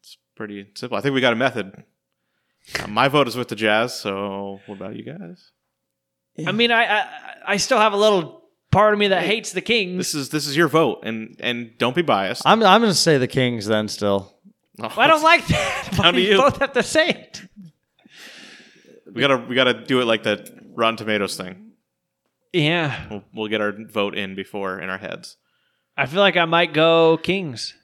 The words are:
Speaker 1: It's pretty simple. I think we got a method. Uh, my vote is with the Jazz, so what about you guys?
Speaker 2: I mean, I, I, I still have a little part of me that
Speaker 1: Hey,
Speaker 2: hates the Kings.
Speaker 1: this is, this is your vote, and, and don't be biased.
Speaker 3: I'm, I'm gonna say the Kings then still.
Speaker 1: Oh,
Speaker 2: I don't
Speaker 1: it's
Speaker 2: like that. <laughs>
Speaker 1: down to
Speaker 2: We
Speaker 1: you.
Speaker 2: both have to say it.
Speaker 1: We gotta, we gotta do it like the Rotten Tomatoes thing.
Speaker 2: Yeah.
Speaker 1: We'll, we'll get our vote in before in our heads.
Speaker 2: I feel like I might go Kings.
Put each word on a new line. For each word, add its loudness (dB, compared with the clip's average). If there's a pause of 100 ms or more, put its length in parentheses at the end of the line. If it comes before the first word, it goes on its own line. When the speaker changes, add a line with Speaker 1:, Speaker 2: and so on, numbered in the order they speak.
Speaker 1:
It's -20 (180)
pretty -14
simple. -8
I -4
think 0
we 4
got 4
a 0
method. -4 (960)
Uh, -10
my 2
vote 2
is -8
with -6
the -8
Jazz, 0
so -8
what -14
about -12
you -14
guys? -18 (960)
Speaker 2:
I -4
mean, 2
I, 2 (160)
I, -4 (400)
I 0
still 0
have 4
a -2
little 0 (280)
part 6
of 0
me 2
that 2
Speaker 1:
Hey, 0
Speaker 2:
hates -8
the -4
Kings. 0
Speaker 1:
this -4
is, -4
this -4
is -4
your 4
vote, 2
and, -10
and -6
don't -2
be 0
biased. 0
Speaker 3:
I'm, 6
I'm 6
gonna 2
say 4
the 2
Kings -2
then 0
still. -4 (460)
Speaker 1:
Oh, -10
Speaker 2:
I 4
don't 6
Speaker 1:
it's -2
Speaker 2:
like 4
that. -4
<laughs> -2
Speaker 1:
down 4
to 2
Speaker 2:
We 2
Speaker 1:
you. 6
Speaker 2:
both 4
have -2
to 2
say 0
it. -8 (1700)
Speaker 1:
We -6
gotta, 2 (120)
we -4
gotta 4 (120)
do 2
it 0
like 0
the -2 (280)
Rotten 0
Tomatoes -2
thing. -16 (840)
Speaker 2:
Yeah. -2
Speaker 1:
We'll, -12 (100)
we'll -6
get -2
our -2
vote -4
in -6
before -8
in -10
our -8
heads. -14 (600)
Speaker 2:
I -2
feel -4
like 4
I 2
might 0
go 4
Kings. -6 (100)